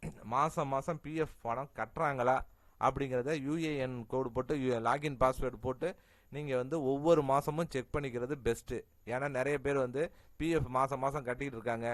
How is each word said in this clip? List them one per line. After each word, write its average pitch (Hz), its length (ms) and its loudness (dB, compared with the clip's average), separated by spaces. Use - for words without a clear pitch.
<clears throat> - 220 -12
மாசம் 143 440 0
மாசம் 139 320 -4
பி 151 140 -10
எஃப் 156 280 -2
பணம் 120 340 -6
கட்டுறாங்களா 131 600 0
அப்படிங்கிறத 131 520 0
யூ 147 160 -2
ஏ 156 180 -2
என் 127 300 -4
கோடு 131 260 -2
போட்டு, 127 220 0
யூ-, 127 260 2
லாகின் 135 400 0
பாஸ்வேர்டு 127 400 2
போட்டு 127 300 -2
நீங்க 143 240 -6
வந்து 131 260 -2
ஒவ்வொரு 143 400 6
மாசமும் 147 460 2
செக் - 260 -4
பண்ணிக்கிறது 131 400 -2
பெஸ்ட்டு. 113 320 0
ஏன்னா 127 240 -2
நிறைய 139 300 0
பேர் 139 200 2
வந்து 127 240 0
பி 151 140 0
எஃப் 156 180 2
மாசம் 131 320 2
மாசம் 139 260 0
கட்டிட்டு 127 300 -4
இருக்காங்க 117 380 -2